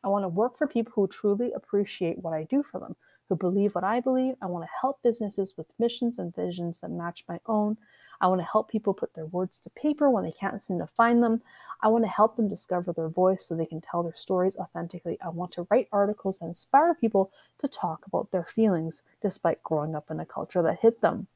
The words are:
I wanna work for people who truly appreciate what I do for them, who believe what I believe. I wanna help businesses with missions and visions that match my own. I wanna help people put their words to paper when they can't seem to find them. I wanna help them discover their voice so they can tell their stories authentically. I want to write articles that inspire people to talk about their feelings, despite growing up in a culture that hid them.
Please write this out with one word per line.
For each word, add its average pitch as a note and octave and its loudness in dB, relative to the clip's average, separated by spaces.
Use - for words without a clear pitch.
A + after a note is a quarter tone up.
I G3+ 0
wanna G3 2
work G#3 0
for D4+ 0
people A3+ -2
who G3 4
truly G#3 0
appreciate - -2
what E3+ -4
I D#3 -4
do C#4 2
for - -8
them, - -12
who F3+ 2
believe G3 2
what F3+ 0
I A3+ 2
believe. B3+ 0
I - -8
wanna E3+ -6
help C4+ -2
businesses G#3+ 0
with D#3+ -12
missions A#3 -2
and F3 -6
visions F3 -6
that E3 -12
match E3+ -8
my E3+ -8
own. G#3+ 0
I F#3 4
wanna F#3 2
help - 0
people G#3 0
put - -6
their D#3+ -10
words F#3 -4
to - -20
paper D4 2
when G3 2
they E3 -4
can't - -6
seem F3+ -2
to E3 -2
find A#3+ 4
them. A#3 2
I A3 4
wanna A3 4
help A3 2
them G#3+ 0
discover F3+ -4
their D#3+ -4
voice F#3 2
so E3+ -4
they D#3+ -2
can E3 -10
tell F3 -6
their E3+ -6
stories F#3 0
authentically. E3+ -8
I F3+ -8
want E3+ -8
to F3 -8
write A#3 4
articles G3+ 0
that E3+ -10
inspire D4+ 2
people G3 2
to C#4 -4
talk - -6
about - -4
their F3 -2
feelings, E3+ 0
despite F3 0
growing D#3 -2
up D3+ -8
in D#3 -6
a E3 -8
culture - -4
that E3 2
hid A3+ 4
them. F3+ 0